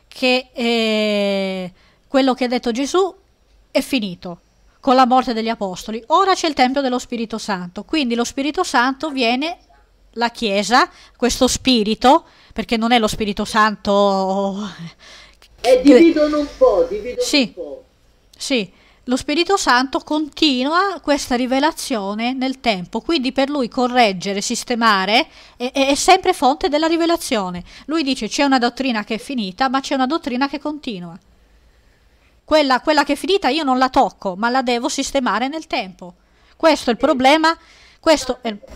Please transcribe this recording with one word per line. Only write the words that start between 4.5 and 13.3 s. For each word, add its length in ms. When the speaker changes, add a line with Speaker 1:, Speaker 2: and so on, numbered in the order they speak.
Speaker 1:
con 160
la 100
morte 280
degli 160
apostoli, 580
ora 260
c'è 140
il 60
Tempio 280
dello 180
Spirito 380
Santo, 460
quindi 320
lo 100
Spirito 380
Santo 460
viene, 480
la 120
Chiesa, 600
questo 320
Spirito, 760
perché 240
non 160
è 80
lo 80
Spirito 380